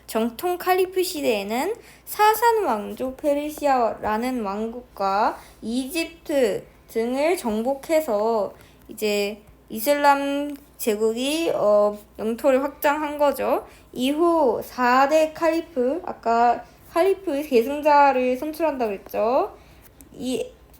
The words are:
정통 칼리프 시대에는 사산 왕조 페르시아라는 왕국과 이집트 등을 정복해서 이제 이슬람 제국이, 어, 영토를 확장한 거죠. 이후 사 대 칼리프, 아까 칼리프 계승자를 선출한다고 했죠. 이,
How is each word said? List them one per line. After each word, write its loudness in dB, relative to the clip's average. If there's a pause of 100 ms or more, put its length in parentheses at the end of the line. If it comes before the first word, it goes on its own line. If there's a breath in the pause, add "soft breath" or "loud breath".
정통 -2
칼리프 0
시대에는 -2 (300 loud breath)
사산 2
왕조 -4
페르시아라는 0
왕국과 -4 (240 loud breath)
이집트 -2 (240)
등을 -2
정복해서 -2 (340 loud breath)
이제 -4 (260)
이슬람 0 (220)
제국이, -2
어, 2 (180)
영토를 0
확장한 -2
거죠. 0 (240 loud breath)
이후 2
사 2
대 2
칼리프, -2
아까 0 (300 loud breath)
칼리프 0
계승자를 4
선출한다고 -4
했죠. -2 (600 loud breath)
이, -6 (300)